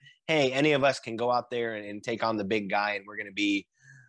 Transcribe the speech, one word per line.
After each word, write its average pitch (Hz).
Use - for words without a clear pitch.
hey, 147
any 143
of 135
us 135
can 113
go 120
out 123
there 117
and, 104
and 104
take 113
on 113
the 101
big 101
guy 104
and 98
we're 104
gonna 104
be, 101